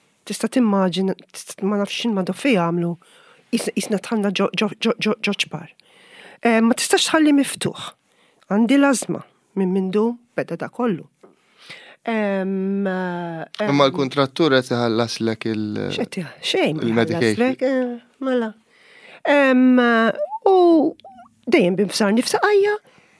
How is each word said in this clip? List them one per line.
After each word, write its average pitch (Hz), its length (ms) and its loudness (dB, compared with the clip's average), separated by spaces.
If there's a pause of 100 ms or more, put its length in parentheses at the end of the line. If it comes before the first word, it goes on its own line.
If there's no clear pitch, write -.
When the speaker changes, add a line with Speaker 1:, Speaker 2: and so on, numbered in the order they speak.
(260)
Speaker 1:
tista' - 260 -4
timmaġina, 190 680 0
tista', - 420 -12
ma 202 160 0
nafx 202 160 -6
x'in 233 160 -2
ma 196 100 -2
dofi 196 300 -2
jagħmlu, 170 380 0 (640)
is-, - 200 -4
isna 208 260 -4
tħanna 208 320 -2
ġo, 190 220 -2
ġo, 214 200 -2
ġo, 226 220 -4
ġo, - 220 -2
ġo - 160 -6
ċpar. - 380 -8 (680)
Eh, 226 240 2
ma 233 160 4
tistax - 320 0
tħalli 311 240 4
miftuħ. - 540 -2 (640)
Għandi 226 260 2
l-azma 277 460 0 (340)
minn 185 160 0
mindu 190 320 0 (260)
beda - 260 -6
da 147 120 -10
kollu. 233 400 -4 (920)
Em, 196 880 -2
em, 175 560 -6 (160)
Speaker 2:
Imma 143 280 2
l-kontrattur 135 680 0
qed 131 180 2
iħallaslek 113 800 -2
il- 107 360 -4
Speaker 1:
X'qed 98 360 -6
iħ-, 151 180 -12
xejn 254 380 -2
ma - 80 -4
Speaker 2:
il-medication. 117 520 0
Speaker 1:
jħallaslek, 254 260 -2
eh, 254 380 -2 (180)
mela. 247 340 -4 (680)
Em, 269 460 4 (760)
u 392 140 6 (880)
dejjem 190 300 4
binfsar 202 360 0
nifsa 254 300 0
qajja 415 340 4 (440)